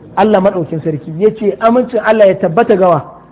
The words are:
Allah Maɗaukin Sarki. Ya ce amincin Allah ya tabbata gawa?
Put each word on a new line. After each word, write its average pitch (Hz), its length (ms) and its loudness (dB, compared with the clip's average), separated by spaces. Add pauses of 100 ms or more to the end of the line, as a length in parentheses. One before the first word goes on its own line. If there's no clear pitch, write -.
(180)
Allah 202 240 2
Maɗaukin 175 420 -2
Sarki. 156 340 -6
Ya 208 180 2
ce 202 240 -4
amincin 233 440 0
Allah 214 240 4
ya 185 80 2
tabbata 208 420 0
gawa? 175 420 0 (120)